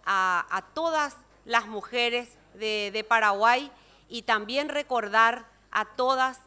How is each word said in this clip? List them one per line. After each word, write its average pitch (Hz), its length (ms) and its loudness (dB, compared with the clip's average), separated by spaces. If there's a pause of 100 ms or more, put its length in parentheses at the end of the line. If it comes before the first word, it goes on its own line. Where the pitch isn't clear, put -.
a, 185 460 0
a 190 120 -4
todas 311 540 -2 (280)
las 226 220 2
mujeres 240 600 -4 (260)
de, 208 380 -4
de 214 100 -4
Paraguay 226 680 2 (380)
y 233 140 -10
también 233 460 -2
recordar 233 760 0 (260)
a 214 120 0
todas 262 640 0